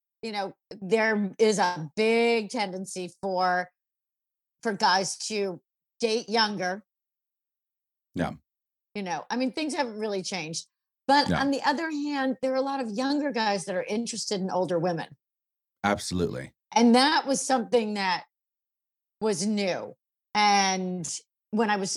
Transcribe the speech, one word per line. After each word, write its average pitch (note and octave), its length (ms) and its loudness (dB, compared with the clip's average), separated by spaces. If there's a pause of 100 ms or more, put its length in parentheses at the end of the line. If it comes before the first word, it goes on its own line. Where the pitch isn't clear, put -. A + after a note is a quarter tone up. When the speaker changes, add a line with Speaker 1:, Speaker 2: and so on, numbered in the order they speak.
(220)
Speaker 1:
you A3+ 100 -8
know, G3 200 -6 (300)
there G#3 560 2
is G#3+ 200 4
a F3 380 0
big A3+ 540 2
tendency F#3 600 -6 (100)
for, F3+ 480 0 (920)
for A3 120 -2
guys F#3+ 420 2 (120)
to G3 300 -4 (420)
date A3+ 280 0
younger. G#3 540 0 (1300)
Speaker 2:
Yeah. D#2 180 -2 (600)
Speaker 1:
You G3+ 100 -8
know, E3+ 260 -6
I A3+ 60 -2
mean, B3+ 160 0
things D#4 240 -4
haven't A#3+ 240 -4
really G3+ 240 -2
changed. E3 420 -8 (400)
But C#4 220 6
Speaker 2:
Yeah. E3 120 2
Speaker 1:
on C#4 120 0
the C4+ 100 -2
other D4 260 0
hand, C#4+ 540 -2
there C4 100 0
are C4 40 0
a C4 60 2
lot C#4 180 -4
of A3+ 100 -6
younger C#4 400 0
guys G#3 360 0
that F#3 100 -4
are F3+ 80 -2
interested G#3+ 560 -4
in F#3 100 -4
older F3 260 0
women. E3 300 -2 (800)
Speaker 2:
Absolutely. F2+ 680 -2 (220)
Speaker 1:
And A#3 220 8
that C#4+ 280 4
was C4+ 160 0
something A3 540 0
that F#3+ 300 -2 (960)
was G3+ 260 0
new. F#3 480 -2 (400)
And F#3+ 720 2 (420)
when A3 200 2
I G#3 60 2
was, F#3+ 200 -4